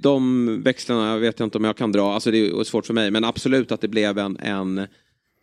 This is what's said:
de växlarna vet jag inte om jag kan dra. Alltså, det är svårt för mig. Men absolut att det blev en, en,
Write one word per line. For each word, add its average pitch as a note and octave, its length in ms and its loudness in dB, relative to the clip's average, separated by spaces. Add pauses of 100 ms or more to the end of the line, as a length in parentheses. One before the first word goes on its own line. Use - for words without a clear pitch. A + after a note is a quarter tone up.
de B2+ 600 2
växlarna A2+ 560 0
vet A2+ 200 0
jag A2+ 80 -2
inte G#2+ 120 -4
om G#2+ 60 0
jag A2 120 0
kan A2+ 160 -2
dra. G2+ 220 2
Alltså, A2 160 -2
det A2 80 4
är G#2+ 260 0
svårt - 220 -4
för A2+ 80 -4
mig. G#2+ 160 2
Men A2 140 0
absolut B2+ 480 0
att G#2+ 80 -6
det A2 80 -2
blev G#2 300 0
en, G2+ 180 -4
en, F#2+ 500 -4 (560)